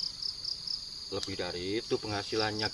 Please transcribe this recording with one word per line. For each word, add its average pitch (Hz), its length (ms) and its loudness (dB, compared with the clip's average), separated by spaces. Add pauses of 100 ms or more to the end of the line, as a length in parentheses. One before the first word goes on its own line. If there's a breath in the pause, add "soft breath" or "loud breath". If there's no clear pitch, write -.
(1160)
lebih 98 240 0
dari 90 420 0
itu - 160 0
penghasilannya, 107 760 2